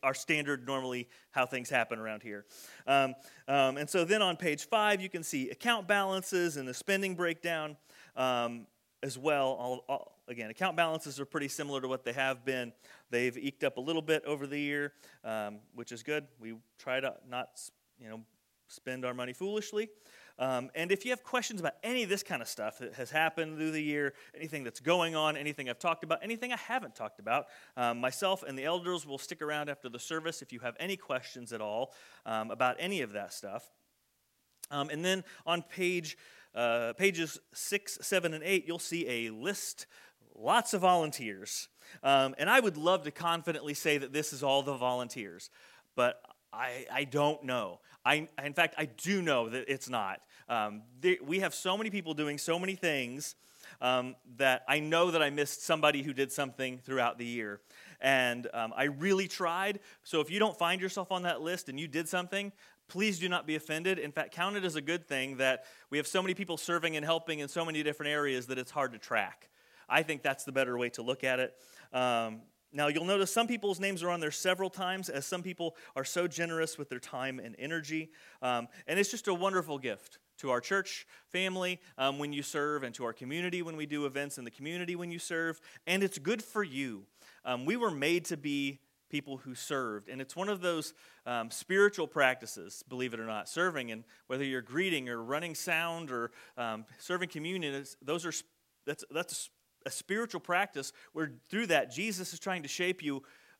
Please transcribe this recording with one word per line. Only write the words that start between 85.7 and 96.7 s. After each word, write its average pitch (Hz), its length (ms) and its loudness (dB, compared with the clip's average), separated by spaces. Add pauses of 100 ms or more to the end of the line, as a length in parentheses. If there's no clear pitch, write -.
And 190 160 4
it's 185 160 0
good 220 240 0
for 208 200 -2
you. 127 420 -6 (400)
Um, 123 200 -2
we 214 120 2
were 233 120 2
made 156 360 2
to 165 120 -4
be 139 420 -2 (300)
people 139 280 -6
who 127 180 -12
served. 113 540 -4
And 127 100 -8
it's 131 160 -10
one 190 140 -2
of 196 100 -2
those, 170 340 0 (320)
um, 117 240 -2
spiritual 196 560 4
practices, 127 840 2
believe 127 240 -2
it 113 80 -6
or 113 40 -6
not, 107 220 -4
serving. 156 440 0
And 113 120 -8 (240)
whether 131 160 -2
you're 131 180 -2
greeting 143 460 0
or 117 160 -4
running 151 320 -4
sound 165 560 -2
or, 117 200 -2 (260)
um, 113 280 -4 (140)